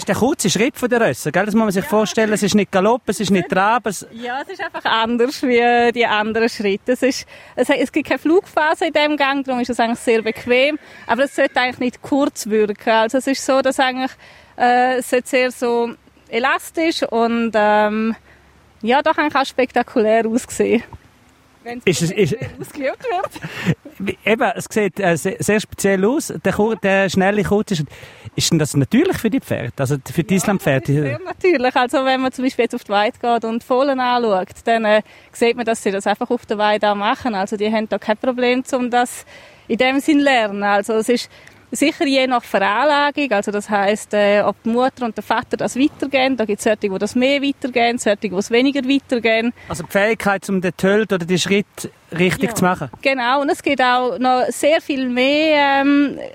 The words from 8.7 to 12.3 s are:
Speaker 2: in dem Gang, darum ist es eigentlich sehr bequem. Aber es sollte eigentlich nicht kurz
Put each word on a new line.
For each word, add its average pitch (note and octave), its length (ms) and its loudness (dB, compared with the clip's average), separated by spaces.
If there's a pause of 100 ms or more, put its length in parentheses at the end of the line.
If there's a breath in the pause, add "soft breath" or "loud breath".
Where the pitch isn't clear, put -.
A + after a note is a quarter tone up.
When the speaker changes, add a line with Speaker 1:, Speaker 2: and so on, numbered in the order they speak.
Speaker 2:
in D#4 60 -2
dem D4+ 240 2
Gang, C#4 300 0
darum B3 140 -2
ist A#3+ 100 -4
es A#3+ 80 -4
eigentlich A#3 220 0
sehr A3+ 220 0
bequem. B3 540 0 (300 loud breath)
Aber A#3 160 0
es C#4 140 -4
sollte - 240 0
eigentlich B3 180 -2
nicht B3+ 240 -4
kurz C#4+ 460 -2